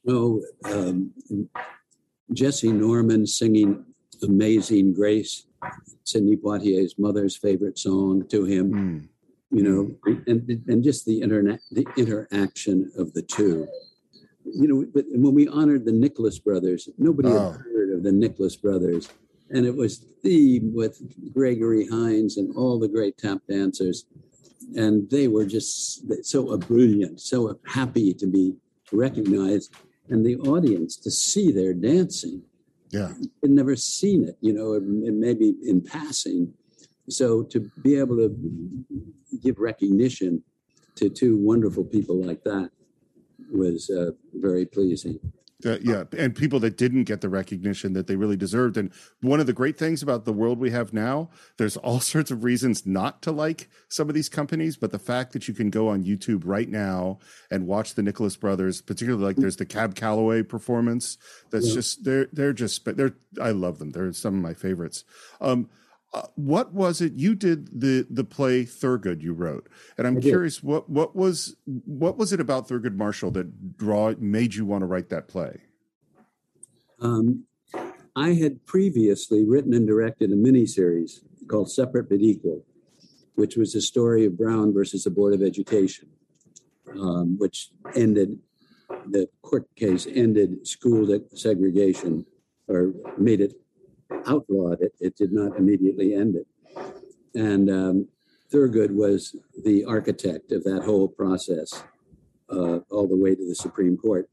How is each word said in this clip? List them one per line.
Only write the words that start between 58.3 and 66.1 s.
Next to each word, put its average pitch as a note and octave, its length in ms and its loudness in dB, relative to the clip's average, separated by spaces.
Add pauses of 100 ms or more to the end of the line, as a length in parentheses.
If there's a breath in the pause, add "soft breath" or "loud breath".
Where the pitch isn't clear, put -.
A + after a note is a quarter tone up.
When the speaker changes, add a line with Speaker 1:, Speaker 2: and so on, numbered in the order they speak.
Speaker 2:
brothers, F#2+ 440 -2
particularly, A2 440 -4
like, G2 100 -2
there's F#2 220 0
the F#2+ 80 -6
Cab G#2 300 -4
Calloway A2 480 0
performance. A#2 760 -4 (320 loud breath)
That's A2+ 180 -2
Speaker 1:
Yeah. A2 60 0
Speaker 2:
just, B2 320 -6
they're, C3+ 260 0
they're C#3+ 220 -2
just, A2+ 320 -6
they're, C3+ 300 -2 (260)
I A#2 100 -2
love F2+ 280 -4
them. D#2 100 -10
They're F2 240 -6
some G2 220 -4
of F#2+ 60 -2
my E2 120 -6
favorites. F2 500 -6 (380 loud breath)
Um, B2 280 -2 (420 soft breath)